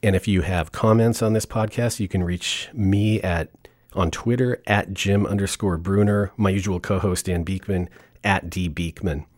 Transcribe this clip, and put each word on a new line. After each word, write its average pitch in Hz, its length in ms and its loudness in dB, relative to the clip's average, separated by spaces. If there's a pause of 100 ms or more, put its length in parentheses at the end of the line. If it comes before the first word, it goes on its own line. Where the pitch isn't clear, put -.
And 98 120 4
if - 120 0
you 95 140 4
have 82 300 0
comments 113 500 4
on 110 120 2
this 110 120 0
podcast, 113 540 -2
you 104 80 -2
can 90 160 0
reach - 500 -4
me 104 480 2
at, 87 300 -2 (420)
on 90 160 0
Twitter, 123 560 -2
at 101 300 0
Jim 101 320 2
underscore 98 500 -2
Brunner, 101 600 2
my 101 120 2
usual 95 300 0
co-host, 92 480 -2
Dan 87 160 -2
Beekman, 92 440 -4 (360)
at 95 260 0
D 90 180 -4
Beekman. 80 600 -4 (100)